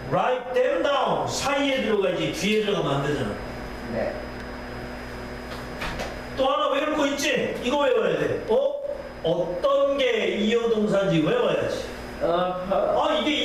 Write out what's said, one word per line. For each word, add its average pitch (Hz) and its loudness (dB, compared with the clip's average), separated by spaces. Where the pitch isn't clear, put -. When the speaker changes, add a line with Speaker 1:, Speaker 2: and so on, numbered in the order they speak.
Speaker 1:
write 254 0
them 269 2
down 285 0
사이에 277 0
들어가야지 190 2
뒤에 214 2
들어가면 160 0
안 147 0
되잖아. 127 0
Speaker 2:
네. - -2
Speaker 1:
또 262 2
하나 294 2
외울 302 0
거 285 2
있지? - 0
이거 254 0
외워야 247 2
돼. - -2
어? 247 2
어떤 226 2
게 233 2
이어 233 2
동사인지 196 2
외워야지. - 2
Speaker 2:
어허. 180 0
Speaker 1:
아, 302 2
이게 294 0